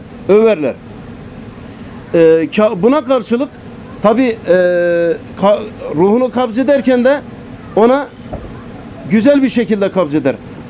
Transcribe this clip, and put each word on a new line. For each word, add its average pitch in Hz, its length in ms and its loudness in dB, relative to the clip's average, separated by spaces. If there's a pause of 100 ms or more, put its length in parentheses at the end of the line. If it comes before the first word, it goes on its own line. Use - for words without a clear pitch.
(280)
överler. 202 460 2 (1400)
Ee, 170 40 4 (340)
ka-, 214 300 0
buna 269 220 4
karşılık 247 440 0 (540)
tabi, 214 200 4
e, 220 320 0 (840)
ka-, 202 200 4 (340)
ruhunu 214 360 2
kabz 226 280 -2
ederken 254 460 2
de 269 160 2 (560)
ona 247 320 4 (1000)
güzel 262 320 4
bir 262 60 2
şekilde 202 420 0
kabz 160 240 0
eder. 131 200 2 (360)